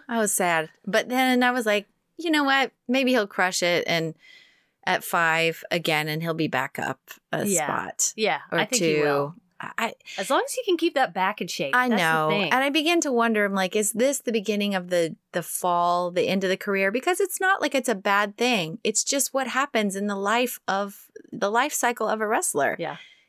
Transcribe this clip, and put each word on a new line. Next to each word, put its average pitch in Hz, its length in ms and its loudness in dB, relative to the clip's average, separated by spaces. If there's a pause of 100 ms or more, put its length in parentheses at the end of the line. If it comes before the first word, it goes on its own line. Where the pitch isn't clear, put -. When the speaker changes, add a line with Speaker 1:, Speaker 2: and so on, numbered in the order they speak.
Speaker 1:
I 233 100 -2
was 208 140 2
sad. 165 360 2 (160)
But 208 240 0
then 254 340 4
I 247 80 4
was 247 140 -2
like, 208 220 0 (300)
"You 330 140 -4
know 302 120 2
what? 269 280 2 (160)
Maybe 254 240 2
he'll 220 160 2
crush 185 360 0
it 175 240 2
and 160 260 -2 (720)
at - 180 0
five 165 680 0
again, 156 360 0
and 156 140 -2
he'll 165 120 -2
be 160 160 0
back 131 280 -4
up - 220 -6 (320)
a - 140 -2
Speaker 2:
Yeah. 175 200 0
Speaker 1:
spot - 520 -4
Speaker 2:
Yeah, 185 240 0 (100)
Speaker 1:
or 165 80 0
Speaker 2:
I 208 60 0
think 226 180 -2
he 160 120 2
Speaker 1:
two." 151 60 2
Speaker 2:
will. 147 340 0 (420)
Speaker 1:
I, 226 160 -2 (240)
Speaker 2:
As 190 120 -6
long 294 160 2
as 554 60 -10
he 508 140 -6
can 359 100 2
keep 330 200 0
that 240 180 2
back 190 260 -2
in 190 80 -6
shape. 151 260 -4
Speaker 1:
I 254 140 2
Speaker 2:
That's 214 140 4
the 170 120 4
Speaker 1:
know. 156 160 2
Speaker 2:
thing. 180 220 2
Speaker 1:
And 254 140 4
I 285 40 0
begin 320 300 2
to 302 140 0
wonder, 226 320 2
I'm 196 80 -2
like, 190 240 0
"Is 214 160 0
this 262 260 2
the 240 140 -4
beginning 202 420 0
of 180 140 -4
the, 170 260 0 (160)
the 180 100 -2
fall, 175 680 0
the 175 160 2
end 190 160 0
of 185 60 0
the 190 80 0
career?" 196 340 0
Because 302 300 0
it's - 180 -2
not 381 220 2
like - 120 -2
it's 262 140 0
a 233 80 0
bad 202 400 0
thing. 214 480 -2
It's - 220 -2
just - 280 -2
what 262 140 -2
happens 220 480 -2
in 202 120 -4
the 202 100 -4
life 226 500 0
of, 202 400 -4 (240)
the - 180 -2
life 247 220 2
cycle 240 380 0
of 214 100 0
a 220 80 -2
wrestler. 170 500 0
Speaker 2:
Yeah. 151 200 -6 (320)